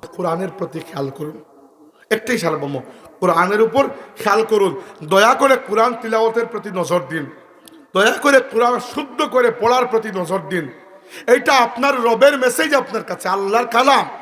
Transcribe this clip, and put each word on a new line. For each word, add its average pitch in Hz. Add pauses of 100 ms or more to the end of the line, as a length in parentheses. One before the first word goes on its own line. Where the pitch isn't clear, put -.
(160)
কোরআনের 180 (100)
প্রতি -
খেয়াল 139
করুন, 151 (640)
একটাই 226
সারমর্ম, 143 (380)
কোরআনের 185
উপর 262 (280)
খেয়াল 214
করুন। 196 (220)
দয়া 202
করে 269
কোরআন 226
তিলাওয়াতের 226
প্রতি 214
নজর 180 (100)
দিন, 156 (680)
দয়া 208
করে 277
কোরআন 240
শুদ্ধ -
করে 247
পড়ার 247
প্রতি 226
নজর 185 (100)
দিন। 160 (580)
এইটা 277
আপনার 247
রবের 262
মেসেজ 262
আপনার 226
কাছে, 180
আল্লাহর 196
কালাম। 240 (160)